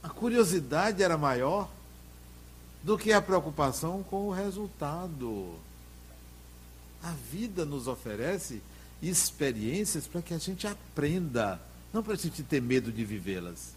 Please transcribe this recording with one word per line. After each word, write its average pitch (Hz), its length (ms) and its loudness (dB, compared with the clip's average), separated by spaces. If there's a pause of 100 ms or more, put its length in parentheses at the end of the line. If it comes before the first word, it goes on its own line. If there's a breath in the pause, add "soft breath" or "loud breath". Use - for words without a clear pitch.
A - 60 -10
curiosidade 190 920 4
era 170 160 6
maior 147 540 2 (1080)
do 196 160 4
que 214 140 2
a 202 100 10
preocupação 160 800 2
com 196 240 -2
o 202 40 0
resultado. 160 1200 -4 (1500)
A 170 80 -6
vida 170 540 -4
nos 139 220 -4
oferece 120 760 -4 (400 loud breath)
experiências 151 1040 0
pra 175 140 -4
que 170 120 -8
a 165 40 -4
gente 190 300 -4
aprenda, 143 960 0 (320)
não 220 100 0
pra 202 120 -2
gente 156 280 -4
ter 135 180 2
medo 120 300 2
de 110 120 -2
vivê-las. 90 720 -6